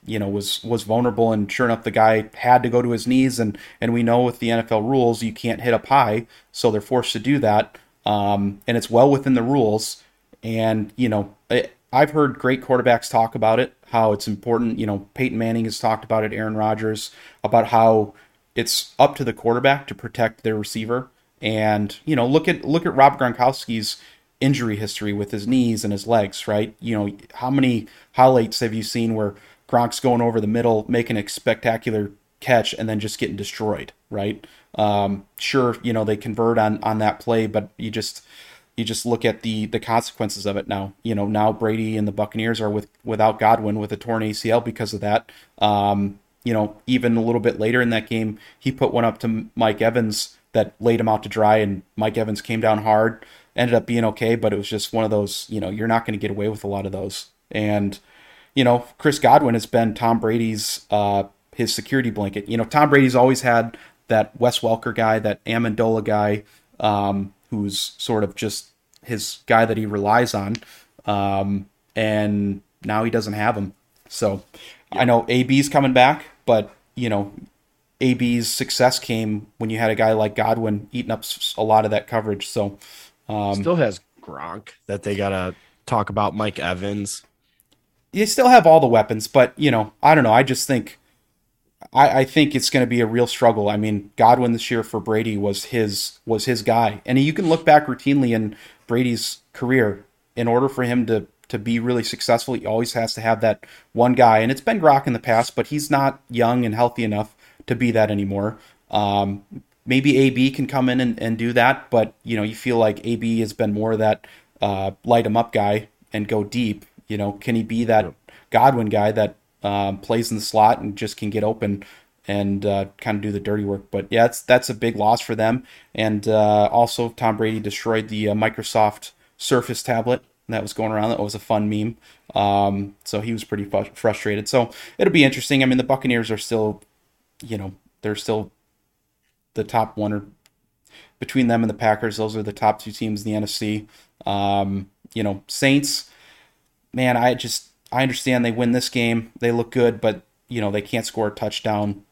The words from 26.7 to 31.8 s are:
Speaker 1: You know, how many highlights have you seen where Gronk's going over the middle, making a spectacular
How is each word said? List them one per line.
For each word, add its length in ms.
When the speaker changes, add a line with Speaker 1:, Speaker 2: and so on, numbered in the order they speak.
Speaker 1:
You 180
know, 180
how 160
many 380
highlights 480
have 120
you 100
seen 320
where 200
Gronk's 320
going 220
over 180
the 60
middle, 420
making 300
a 100
spectacular 840